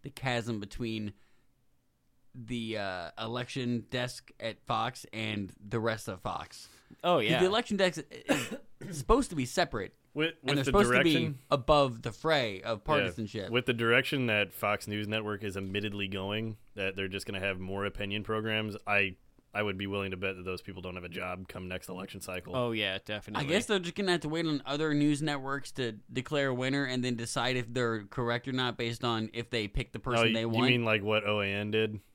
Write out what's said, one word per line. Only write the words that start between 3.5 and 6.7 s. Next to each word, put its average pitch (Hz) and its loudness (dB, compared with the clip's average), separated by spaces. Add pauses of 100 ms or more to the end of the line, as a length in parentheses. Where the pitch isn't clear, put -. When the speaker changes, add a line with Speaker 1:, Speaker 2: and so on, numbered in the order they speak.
Speaker 1:
desk 127 -6 (100)
at 110 -6
Fox 117 -2
and 107 -4 (120)
the 110 -2
rest 110 -2
of 92 -8
Fox. - -8 (360)